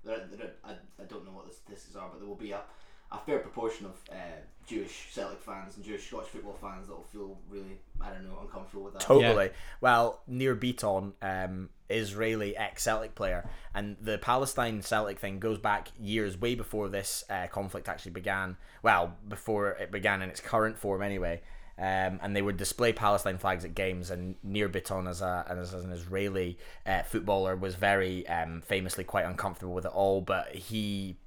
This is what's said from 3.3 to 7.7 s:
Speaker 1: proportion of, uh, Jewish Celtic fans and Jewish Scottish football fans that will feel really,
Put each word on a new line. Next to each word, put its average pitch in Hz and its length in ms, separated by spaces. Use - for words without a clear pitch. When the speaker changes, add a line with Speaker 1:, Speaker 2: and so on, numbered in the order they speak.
Speaker 1:
proportion 110 480
of, 92 40
uh, - 60
Jewish - 460
Celtic - 300
fans 95 340
and 98 100
Jewish 101 220
Scottish - 220
football 101 300
fans 95 280
that 92 80
will - 80
feel 98 340
really, 98 260